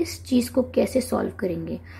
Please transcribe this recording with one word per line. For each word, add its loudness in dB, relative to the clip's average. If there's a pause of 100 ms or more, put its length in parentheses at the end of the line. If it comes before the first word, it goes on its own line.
इस -6
चीज़ 2
को 4
कैसे 2
solve 0
करेंगे, -4 (200)